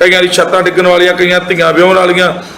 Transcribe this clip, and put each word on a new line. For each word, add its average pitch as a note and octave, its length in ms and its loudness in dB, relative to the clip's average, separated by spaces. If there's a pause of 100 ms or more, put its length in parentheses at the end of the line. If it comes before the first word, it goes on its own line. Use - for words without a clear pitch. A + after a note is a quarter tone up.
ਕਈਆਂ F3+ 220 2
ਦੀ F3+ 60 0
ਛੱਤਾਂ F3+ 360 -2
ਡਿੱਗਣ F3+ 240 0
ਵਾਲੀਆਂ, F3+ 260 2
ਕਈਆਂ F3+ 260 0
ਧੀਆਂ E3 340 -2
ਵਿਆਹੁਣ F#3 240 2
ਵਾਲੀਆਂ, F3+ 360 0 (240)